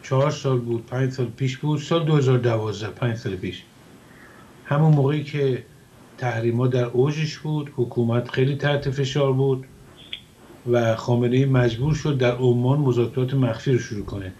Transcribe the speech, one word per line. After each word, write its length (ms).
چهار 220
سال 280
بود، 260
پنج 260
سال 140
پیش 320
بود، 220
سال 260
دو 100
هزار 200
و 60
دوازده، 480
پنج 280
سال 180
پیش، 280
همون 280
موقعی 300
که 400
تحریما 500
در 180
اوجش 520
بود، 380
حکومت 560
خیلی 240
تحت 340
فشار 440
بود 320
و 240
خامنه‌ای 500
مجبور 500
شد 220
در 140
عمان 480
مذاکرات 540
مخفی 380
رو 80
شروع 260
کنه. 340